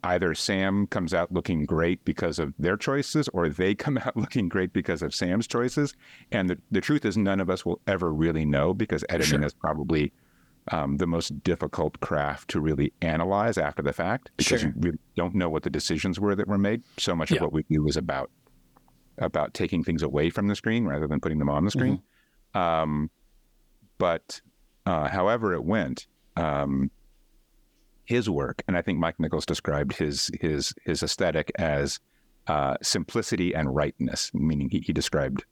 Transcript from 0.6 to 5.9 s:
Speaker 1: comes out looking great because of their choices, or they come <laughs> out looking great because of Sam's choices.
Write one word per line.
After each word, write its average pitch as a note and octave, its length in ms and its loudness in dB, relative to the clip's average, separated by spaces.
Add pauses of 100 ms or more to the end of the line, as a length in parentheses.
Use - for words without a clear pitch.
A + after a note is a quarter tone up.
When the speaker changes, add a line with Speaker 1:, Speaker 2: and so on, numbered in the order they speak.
Speaker 1:
comes F2 260 -2
out F2 200 0
looking E2 340 0
great E2+ 400 2
because E2 320 0
of D2 220 -2
their F2+ 180 2
choices, C#3+ 520 0
or E2+ 200 2
they F2+ 240 2
come C3 240 0
<laughs> - 80 -4
out B2+ 100 -4
looking A2 320 0
great F#2 260 0
because F2 280 -2
of D2+ 140 -4
Sam's F#2+ 320 0
choices. B2+ 480 -2 (360)